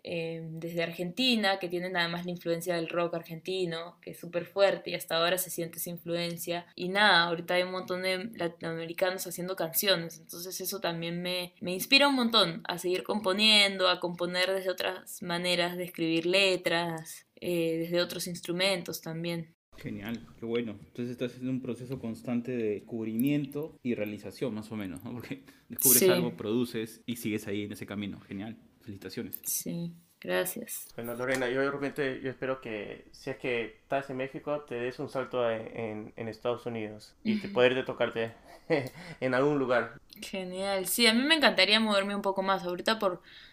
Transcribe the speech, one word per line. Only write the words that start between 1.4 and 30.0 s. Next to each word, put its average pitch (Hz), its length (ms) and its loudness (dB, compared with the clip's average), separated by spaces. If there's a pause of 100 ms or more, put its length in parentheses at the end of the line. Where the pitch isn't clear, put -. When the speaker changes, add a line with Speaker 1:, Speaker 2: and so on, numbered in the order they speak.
Speaker 1:
que 180 80 -4
tienen 180 280 -4
además 170 300 0
la 180 60 -4
influencia 170 420 -2
del 165 140 -2
rock 170 260 -2
argentino, 170 880 -4
que - 80 -14
es 165 80 -14
súper 170 260 -4
fuerte 180 460 2
y 175 40 -4
hasta 165 220 -2
ahora 175 220 4
se 165 120 -4
siente 165 280 -6
esa 175 120 -6
influencia. 170 840 -4
Y 180 140 -4
nada, 190 400 8
ahorita 175 260 0
hay 180 80 6
un 185 80 0
montón 185 320 -4
de 185 320 0
latinoamericanos 170 920 -2
haciendo 175 260 -4
canciones, 170 640 2
entonces 175 420 -10
eso 190 200 -6
también 170 420 -2
me, 180 380 -4
me 180 120 -4
inspira 269 360 6
un 277 80 4
montón 220 500 4
a 180 120 0
seguir 185 260 0
componiendo, 202 840 6
a 180 120 2
componer 180 520 0
desde 190 180 0
otras 185 520 -4
maneras 175 540 0
de 180 80 -4
escribir 165 420 0
letras, 175 1000 2 (140)
eh, 165 380 0
desde 170 240 2
otros 175 240 -2
instrumentos 175 760 -2
también. 170 540 -6 (240)
Speaker 2:
Genial, 110 420 -8 (180)
qué 117 80 -8
bueno. 117 260 -2 (140)
Entonces 120 240 -6
estás 123 300 -6
en 127 80 -4
un 131 120 -2
proceso 123 380 -6
constante 120 580 -4
de 110 180 0
descubrimiento 135 1080 0
y 120 120 2
realización, 104 600 -4
más 107 160 -8
o 110 60 -6
menos, 92 260 -6
¿no? 117 100 -10
Porque - 300 -10 (260)
descubres - 320 6
Speaker 1:
Sí. 190 100 8
Speaker 2:
algo, - 260 2
produces 110 680 -2
y 117 100 -4
sigues 107 320 -2
ahí 104 160 -2
en 104 80 -8
ese 104 140 -10
camino. 101 340 -6
Genial, 104 360 -10 (240)
felicitaciones. 98 640 -10
Speaker 1:
Sí, 170 480 -4 (280)